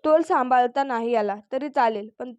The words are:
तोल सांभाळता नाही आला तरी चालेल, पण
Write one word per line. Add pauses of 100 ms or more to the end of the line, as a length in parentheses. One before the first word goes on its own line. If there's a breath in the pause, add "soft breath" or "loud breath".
तोल
सांभाळता
नाही
आला (160)
तरी
चालेल, (100)
पण